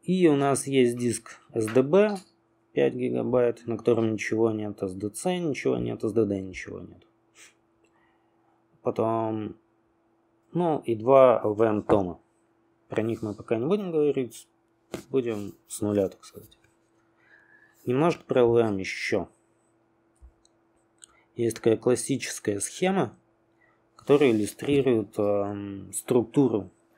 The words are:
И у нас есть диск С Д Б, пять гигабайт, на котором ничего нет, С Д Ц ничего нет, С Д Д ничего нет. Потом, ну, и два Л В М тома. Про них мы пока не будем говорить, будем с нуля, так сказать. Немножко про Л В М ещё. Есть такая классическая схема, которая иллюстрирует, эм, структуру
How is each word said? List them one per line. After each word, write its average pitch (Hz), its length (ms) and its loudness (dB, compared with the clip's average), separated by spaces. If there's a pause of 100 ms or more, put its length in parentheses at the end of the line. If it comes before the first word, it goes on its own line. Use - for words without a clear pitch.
И 180 220 2
у 147 100 6
нас 139 300 0
есть 127 300 4
диск 120 420 -4 (140)
С 110 140 -2
Д 120 160 4
Б, 196 340 2 (560)
пять 135 220 0
гигабайт, 123 720 -2
на 117 100 -4
котором 113 380 2
ничего 110 380 0
нет, 107 280 -8
С 92 140 -6
Д 101 160 -8
Ц 180 260 -4
ничего 139 400 -2
нет, 117 260 -6
С 110 100 -4
Д 110 120 2
Д 98 160 -2
ничего 92 400 -14
нет. - 260 -20 (1700)
Потом, 110 760 -4 (1000)
ну, 165 260 -2
и 117 160 -4
два 127 500 6
Л 107 80 0
В 104 80 -4
М 107 220 2
тома. 98 360 0 (720)
Про - 140 -4
них 110 180 -4
мы 104 140 -8
пока 113 240 -6
не 123 80 -4
будем 196 240 -4
говорить, 139 580 -4 (640)
будем 110 440 -4 (120)
с - 160 -10
нуля, 101 260 0
так - 160 -14
сказать. - 320 -20 (1300)
Немножко 147 400 0
про 127 160 2
Л 117 120 6
В 117 40 4
М 110 220 2
ещё. - 500 -4 (2000)
Есть 117 200 -2
такая 110 200 2
классическая 120 840 -2
схема, 185 540 -2 (800)
которая 139 360 4
иллюстрирует, 110 880 0
эм, 101 720 -4
структуру 113 800 0 (280)